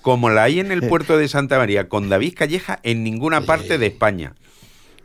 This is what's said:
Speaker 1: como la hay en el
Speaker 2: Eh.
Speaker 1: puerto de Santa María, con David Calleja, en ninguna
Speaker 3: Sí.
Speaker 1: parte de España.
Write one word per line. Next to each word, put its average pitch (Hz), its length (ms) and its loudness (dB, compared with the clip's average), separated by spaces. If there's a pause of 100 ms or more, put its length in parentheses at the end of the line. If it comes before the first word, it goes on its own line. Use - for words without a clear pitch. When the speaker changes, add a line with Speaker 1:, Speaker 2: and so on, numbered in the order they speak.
Speaker 1:
como 123 260 2
la 110 140 4
hay 151 180 2
en 196 100 -4
el 180 140 -2
Speaker 2:
Eh. - 40 0
Speaker 1:
puerto 160 280 2
de 151 120 2
Santa 139 280 0
María, 101 320 0
con 101 220 -2
David 117 260 0
Calleja, 156 460 -4
en 117 200 -2
ninguna 127 380 -2
Speaker 3:
Sí. - 60 -8
Speaker 1:
parte 160 320 0
de 113 80 2
España. 98 480 -2 (720)